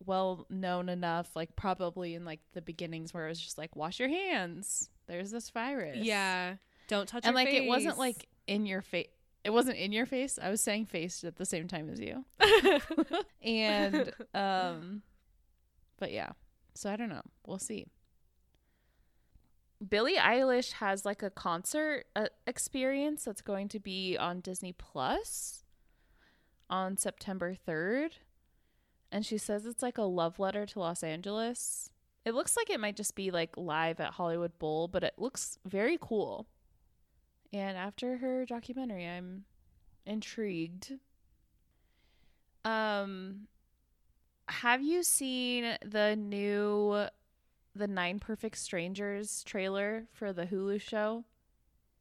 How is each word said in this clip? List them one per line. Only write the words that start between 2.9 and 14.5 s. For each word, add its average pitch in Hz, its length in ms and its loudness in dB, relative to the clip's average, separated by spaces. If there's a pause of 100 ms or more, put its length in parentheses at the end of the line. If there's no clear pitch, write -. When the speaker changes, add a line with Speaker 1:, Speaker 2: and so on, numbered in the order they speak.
Speaker 1:
where 165 140 -4
it - 20 -4
was 165 100 -6
just - 200 -8
like, 156 160 -10
"Wash 156 240 -4
your 254 100 2
hands. 247 800 -2 (160)
There's 180 260 -6
this 226 200 -8
virus." 226 520 -2
Speaker 2:
Yeah. 190 540 2 (300)
Don't 202 200 2
touch 240 180 -4
Speaker 1:
And, 240 80 6
Speaker 2:
your 254 120 6
Speaker 1:
like, 277 80 4
it 262 140 6
wasn't, 277 280 4
Speaker 2:
face. 254 40 -4
Speaker 1:
like, 254 300 0 (180)
in 208 180 2
your 190 160 0
fa-, - 280 -2 (340)
it 208 80 2
wasn't 240 260 6
in 190 140 -2
your 226 140 2
face. 262 340 -2
I 180 100 0
was 214 120 2
saying 214 260 2
face 175 360 -4
at 165 120 -6
the 190 100 -4
same 175 220 -2
time 156 220 -6
as 156 100 -8
you. - 260 -6 (140)
Speaker 2:
<laughs> 349 880 6 (180)
Speaker 1:
And, 214 720 2 (200)
um, 185 680 0 (960)